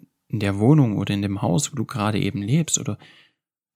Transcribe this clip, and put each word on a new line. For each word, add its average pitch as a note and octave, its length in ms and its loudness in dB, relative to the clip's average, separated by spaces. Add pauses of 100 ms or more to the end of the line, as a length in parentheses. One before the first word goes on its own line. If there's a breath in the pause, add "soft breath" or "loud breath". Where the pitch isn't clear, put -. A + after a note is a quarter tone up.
(280)
in A2+ 140 -4
der G2+ 180 -2
Wohnung A#2+ 380 6
oder G2+ 160 -2
in G2+ 80 -2
dem G2+ 200 -4
Haus, E3 300 0
wo C#3 60 -10
du A2 80 -4
gerade G#2+ 340 -2
eben G2 220 -2
lebst? C#3+ 360 0
Oder - 220 -6 (760 loud breath)